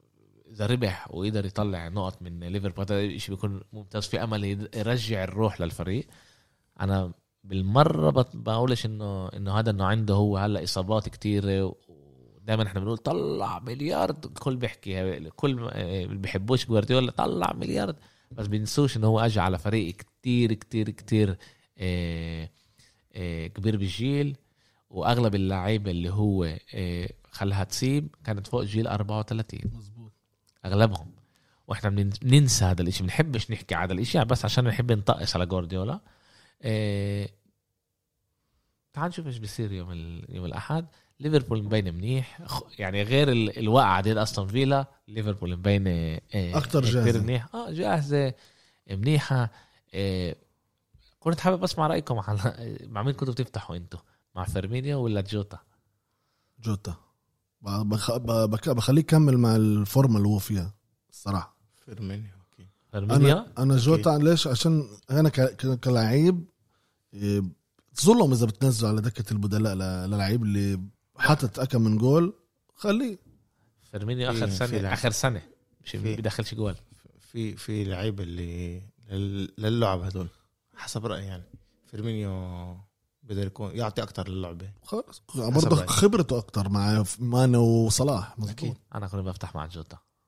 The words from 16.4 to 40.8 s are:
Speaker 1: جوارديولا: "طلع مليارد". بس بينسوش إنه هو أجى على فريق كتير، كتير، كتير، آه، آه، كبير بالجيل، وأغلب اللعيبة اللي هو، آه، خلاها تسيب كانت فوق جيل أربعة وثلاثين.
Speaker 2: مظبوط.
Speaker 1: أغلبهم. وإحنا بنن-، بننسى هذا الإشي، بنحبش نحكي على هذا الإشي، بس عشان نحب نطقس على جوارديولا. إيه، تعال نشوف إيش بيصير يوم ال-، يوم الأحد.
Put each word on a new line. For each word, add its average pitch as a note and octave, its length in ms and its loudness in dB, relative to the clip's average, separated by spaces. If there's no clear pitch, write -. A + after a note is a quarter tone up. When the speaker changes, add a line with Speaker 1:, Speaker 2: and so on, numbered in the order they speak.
Speaker 1:
جوارديولا: A#2 460 2
"طلع - 420 0
مليارد". G3 420 -2
بس A2 160 -6
بينسوش G#2+ 500 0
إنه G#2+ 100 4
هو A2 120 6
أجى A2 200 2
على F#2 180 2
فريق G2+ 380 -2
كتير، A#2+ 580 0
كتير، G#2+ 360 -4
كتير، G#2 480 2
آه، E2+ 720 -4
آه، E2+ 340 -8
كبير G#2 300 -2
بالجيل، C3 600 -2
وأغلب A2 460 2
اللعيبة G2 560 0
اللي F2 180 -2
هو، F#2 480 0
آه، F2+ 360 -6
خلاها G2 320 -2
تسيب C#3+ 600 -2
كانت G2+ 240 -6
فوق B2 160 -2
جيل A2 240 -2
أربعة G#2 320 -2
وثلاثين. A2+ 540 -6
Speaker 2:
مظبوط. A2 380 -18
Speaker 1:
أغلبهم. G2+ 460 2
وإحنا A2+ 220 -2
بنن-، G2+ 320 0
بننسى C3 440 6
هذا F2+ 160 2
الإشي، F2+ 220 0
بنحبش A#2 480 -2
نحكي - 240 -6
على E2+ 100 0
هذا F#2 80 -4
الإشي، A#2 320 2
بس B2 200 0
عشان B2 180 2
نحب A#2+ 280 2
نطقس - 440 0
على F2+ 100 0
جوارديولا. F#2 540 -4
إيه، G2+ 680 -2
تعال D#3 160 -4
نشوف F3 180 -8
إيش B2 100 -8
بيصير G#2+ 340 -6
يوم F#2 200 -8
ال-، E2+ 440 -10
يوم F#2 100 -8
الأحد. D#3+ 400 -4